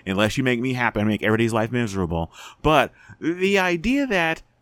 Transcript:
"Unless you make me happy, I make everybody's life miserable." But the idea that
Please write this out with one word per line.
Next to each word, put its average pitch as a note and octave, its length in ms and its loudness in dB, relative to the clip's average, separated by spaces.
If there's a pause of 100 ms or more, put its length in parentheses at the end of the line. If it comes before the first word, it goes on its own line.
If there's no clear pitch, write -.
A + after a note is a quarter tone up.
"Unless G2+ 320 0
you C3 60 -2
make B2+ 160 0
me C3 140 -2
happy, A#2+ 260 -2
I G#2 60 2
make G#2 180 0
everybody's A2 300 2
life A2+ 180 0
miserable." F#2+ 640 -2 (280)
But C#3+ 300 2 (300)
the F#3 360 0
idea F#3 520 0
that E3 340 -2 (200)